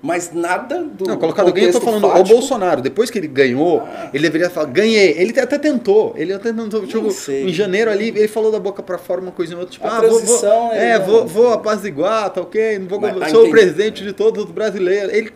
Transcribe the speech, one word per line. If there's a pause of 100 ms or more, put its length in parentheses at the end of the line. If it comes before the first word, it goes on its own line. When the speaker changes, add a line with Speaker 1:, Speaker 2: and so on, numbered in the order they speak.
Speaker 1:
Mas
nada
do
Speaker 2:
Não,
colocado
alguém,
eu
tô
Speaker 1:
contexto
Speaker 2:
falando,
Speaker 1:
fático.
Speaker 2:
o
Bolsonaro,
depois
que
ele
ganhou,
Speaker 1:
Ah.
Speaker 2:
ele
deveria
falar,
"Ganhei."
Ele
até
tentou,
ele
até
tentou,
Speaker 1:
Nem
Speaker 2:
tipo,
Speaker 1:
sei.
Speaker 2:
em
janeiro
ali,
ele
falou
da
boca
pra
fora
uma
coisa
e
outra,
tipo,
Speaker 1:
A
Speaker 2:
"Ah,
vou,
vou,
Speaker 1:
transição,
ele
Speaker 2:
é,
Speaker 1:
não
Speaker 2:
vou,
vou
à
paz
e
guata,
ok?
Não
vou
Speaker 1:
Mas,
Speaker 2:
go-,
Speaker 1:
ah,
Speaker 2:
sou
o
Speaker 1:
entendi.
Speaker 2:
presidente
de
todos
os
brasileiros."
Ele